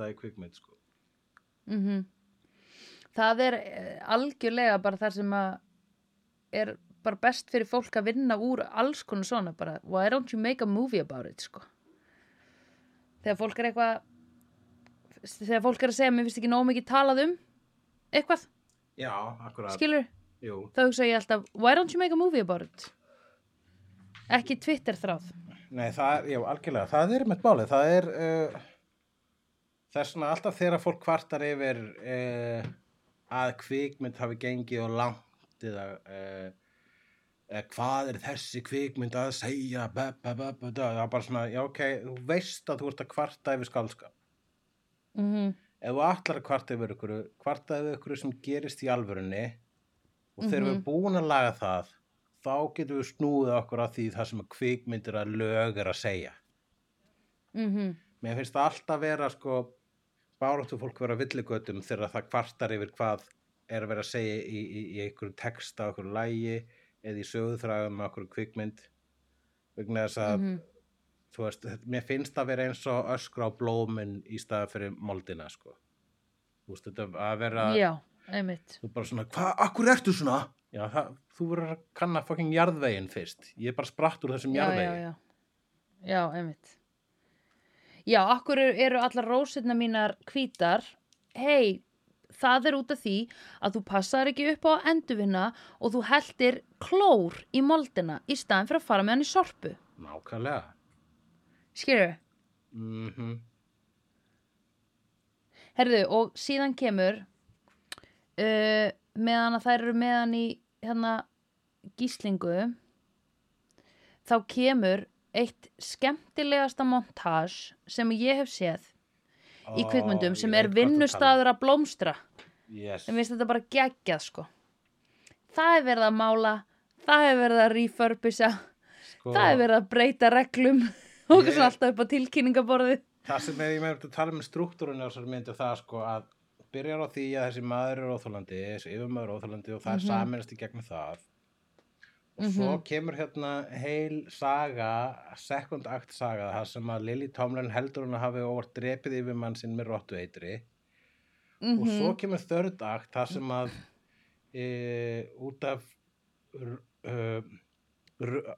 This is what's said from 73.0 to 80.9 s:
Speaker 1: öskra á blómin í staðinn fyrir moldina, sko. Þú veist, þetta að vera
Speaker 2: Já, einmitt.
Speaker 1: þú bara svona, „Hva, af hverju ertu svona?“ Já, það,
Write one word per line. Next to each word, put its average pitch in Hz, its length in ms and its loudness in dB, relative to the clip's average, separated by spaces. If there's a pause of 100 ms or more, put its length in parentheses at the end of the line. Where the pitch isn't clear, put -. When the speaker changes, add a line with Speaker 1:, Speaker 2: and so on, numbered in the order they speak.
Speaker 1:
öskra 123 420 -6
á 107 100 -6
blómin 110 680 -4
í 110 140 -12
staðinn 104 320 -4
fyrir 101 260 -8
moldina, 92 520 -10
sko. - 260 -20 (920)
Þú - 80 -20
veist, - 100 -20
þetta 101 260 -10
að 104 280 -4
vera 113 360 0
Speaker 2:
Já, 170 240 2 (280)
einmitt. 185 540 -8
Speaker 1:
þú 117 120 -12
bara 113 120 -6
svona, 117 200 -6
„Hva, 185 320 -2
af 202 160 4
hverju 233 180 6
ertu 247 220 6
svona?“ 139 360 0 (240)
Já, 107 160 -6
það, 135 280 -4 (180)